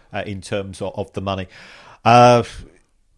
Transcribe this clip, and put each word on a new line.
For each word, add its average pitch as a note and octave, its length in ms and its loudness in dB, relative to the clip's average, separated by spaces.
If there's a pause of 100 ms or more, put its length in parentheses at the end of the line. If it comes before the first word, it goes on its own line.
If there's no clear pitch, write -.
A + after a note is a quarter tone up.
(140)
uh, G2 120 -8
in G2 140 -10
terms G2 400 -10
of, F#2+ 180 -10
of G2+ 140 -10
the - 80 -10
money. F#2+ 260 -6 (580)
Uh, A#2+ 380 6 (760)